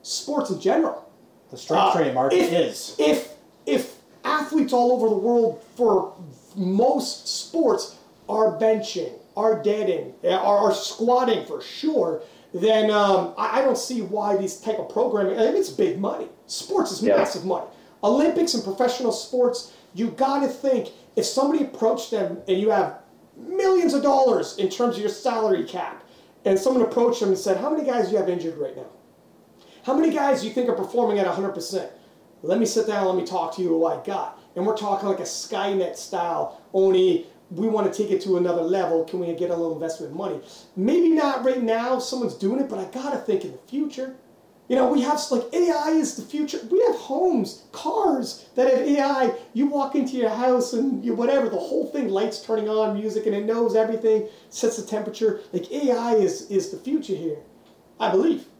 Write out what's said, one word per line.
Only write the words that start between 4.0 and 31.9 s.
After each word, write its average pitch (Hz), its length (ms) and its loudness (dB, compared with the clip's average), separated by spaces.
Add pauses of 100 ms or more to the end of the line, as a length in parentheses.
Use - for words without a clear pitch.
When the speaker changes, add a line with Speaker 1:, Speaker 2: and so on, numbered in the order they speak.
Speaker 1:
athletes 302 480 0
all 247 200 4
over 226 160 2
the 208 80 2
world 226 440 2 (140)
for 208 380 2 (420)
most 202 720 0
sports - 720 -2 (320)
are 214 300 0
benching, 214 540 0 (240)
are 214 240 2
deading, 196 540 -2 (100)
are, 180 140 2
are 202 360 4
squatting 240 720 0
for 147 140 -8
sure, 180 600 -2 (320)
then, 214 360 4
um, 196 460 4
I, - 220 0
I 269 40 4
don't 254 160 4
see 240 220 -4
why 202 360 -2
these 196 240 -4
type 214 180 -4
of - 100 -8
programming, 208 500 0
I 220 80 4
mean, 320 100 2
it's - 140 0
big 180 280 0
money. - 300 -4 (200)
Sports 370 440 -2
is 180 100 -4
Speaker 3:
Yeah. 202 160 6
Speaker 1:
massive 170 260 -2
money. 185 220 -4 (360)
Olympics 311 520 2
and 240 100 -4
professional 240 480 0
sports, - 600 -2 (220)
you 214 140 -2
gotta 277 400 0
think, 262 420 0 (240)
if 220 100 0
somebody 285 400 0
approached - 460 -2
them 196 280 -4 (100)
and 190 100 2
you 214 120 2
have 190 260 0 (400)
millions 370 580 2
of 285 80 2
dollars 269 560 2
in 190 100 0
terms 226 280 0
of 208 40 -6
your 208 100 -2
salary 185 540 0
cap, - 380 -10 (420)
and 196 140 4
someone 254 240 2
approached 233 380 2
them 202 100 0
and 185 80 2
said, 190 200 0
"How 277 120 -2
many 311 140 0
guys 240 220 2
do 190 60 -2
you 214 60 2
have 185 100 0
injured 165 300 -4
right - 180 -6
now? - 100 -14 (960)
How 262 120 0
many 320 180 4
guys 277 280 2
do 220 80 -6
you - 40 -8
think 247 160 0
are - 60 0
performing 208 440 0
at 190 80 2
a 175 40 0
hundred 196 240 -4
percent? 180 360 -6 (520)